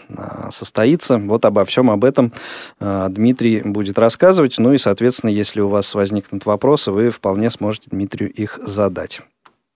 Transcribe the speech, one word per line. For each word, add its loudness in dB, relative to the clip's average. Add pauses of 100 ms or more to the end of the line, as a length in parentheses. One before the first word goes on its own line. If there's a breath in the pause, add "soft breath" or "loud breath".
э, -14
состоится. 0
Вот 0
обо 4
всем 2
об 2
этом, 2 (480 loud breath)
э, -2
Дмитрий 2
будет -4
рассказывать. 4
Ну 4
и, 6
соответственно, 0
если -2
у 2
вас 0
возникнут -4
вопросы, 2
вы 2
вполне -2
сможете -6
Дмитрию -6
их -8
задать. -4 (560)